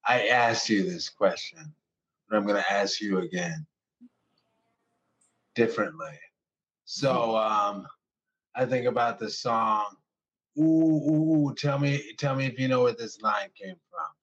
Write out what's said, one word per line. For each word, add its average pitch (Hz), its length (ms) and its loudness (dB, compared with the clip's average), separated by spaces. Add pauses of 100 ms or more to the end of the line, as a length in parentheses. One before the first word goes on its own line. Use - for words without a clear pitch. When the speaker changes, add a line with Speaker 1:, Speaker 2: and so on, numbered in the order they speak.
Speaker 1:
I 117 240 2
asked 117 400 2
you 101 140 4
this 87 260 -6
question, 104 640 -2 (560)
but 107 80 2
I'm 101 100 0
gonna 101 220 2
ask 101 320 -2
you 98 180 0
again 85 460 -6 (1900)
differently. 104 640 -2 (680)
So, 135 280 -2
Speaker 2:
Hmm. 117 220 0
Speaker 1:
um, 104 520 0 (680)
I 123 100 0
think 123 220 -2
about 120 320 0
the 110 100 -6
song, 110 680 -2 (600)
"Ooh, 147 60 0
ooh, 156 840 4
ooh, 139 60 -6
tell 143 240 -2
me, 143 380 -2
tell 139 180 -2
me 135 120 -2
if 123 120 -8
you 131 80 0
know 127 160 4
where 120 100 4
this 110 280 -12
line 190 340 -2
came 185 240 -16 (100)
from." 160 220 -10 (120)